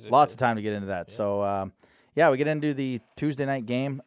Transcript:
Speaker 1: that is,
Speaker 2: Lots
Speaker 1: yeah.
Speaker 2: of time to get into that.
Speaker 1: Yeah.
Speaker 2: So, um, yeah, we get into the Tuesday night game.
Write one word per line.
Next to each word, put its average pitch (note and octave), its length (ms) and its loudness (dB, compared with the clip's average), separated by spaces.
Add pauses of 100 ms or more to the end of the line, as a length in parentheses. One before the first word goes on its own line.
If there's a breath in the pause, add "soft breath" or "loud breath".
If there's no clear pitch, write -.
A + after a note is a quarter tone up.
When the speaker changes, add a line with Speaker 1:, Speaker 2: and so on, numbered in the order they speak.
Speaker 1:
that A2 60 -20
is, - 40 -14
Speaker 2:
Lots C#3+ 220 6
Speaker 1:
yeah. - 20 -12
Speaker 2:
of - 40 -16
time A#2+ 180 2
to G#2+ 60 -4
get G#2 120 -2
into G2+ 140 -6
that. F2+ 200 -4
Speaker 1:
Yeah. - 60 -14
Speaker 2:
So, G2+ 280 0
um, G2 300 -2 (420 soft breath)
yeah, D#3 160 6
we C3 80 2
get C#3+ 80 0
into D3+ 260 -2
the C3 280 -4 (160)
Tuesday C#3+ 280 -4
night C3+ 220 -4
game. B2+ 400 -4